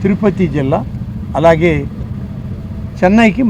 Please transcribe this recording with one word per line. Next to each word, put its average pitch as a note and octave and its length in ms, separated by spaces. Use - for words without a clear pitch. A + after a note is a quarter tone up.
తిరుపతి G3 420
జిల్లా, C#3+ 220
అలాగే E3 340
చెన్నైకి G#3 520